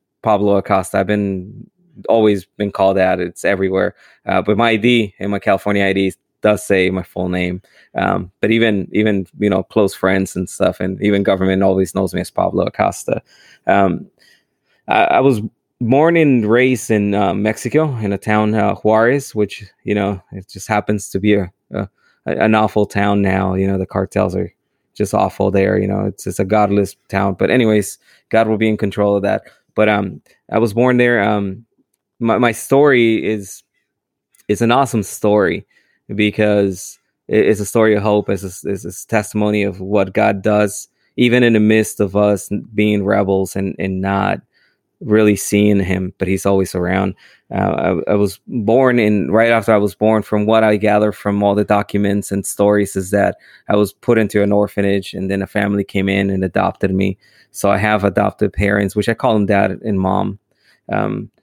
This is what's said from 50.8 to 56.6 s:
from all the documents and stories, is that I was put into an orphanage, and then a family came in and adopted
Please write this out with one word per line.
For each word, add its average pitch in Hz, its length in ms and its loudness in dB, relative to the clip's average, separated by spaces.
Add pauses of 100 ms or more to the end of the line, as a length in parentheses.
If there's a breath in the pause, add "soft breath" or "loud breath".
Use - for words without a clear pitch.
from 101 300 -2
all 101 140 2
the 101 100 2
documents 101 640 -2
and 98 140 -2
stories, 104 500 0
is 92 140 -6
that 98 280 0 (300 soft breath)
I 104 80 0
was 104 180 0
put 117 260 0
into 107 240 0
an 101 80 0
orphanage, 101 640 -2
and 95 140 -6
then 98 120 -2
a 95 60 -6
family 101 360 -2
came 98 240 -2
in 98 220 0
and 95 140 -2
adopted 95 500 -2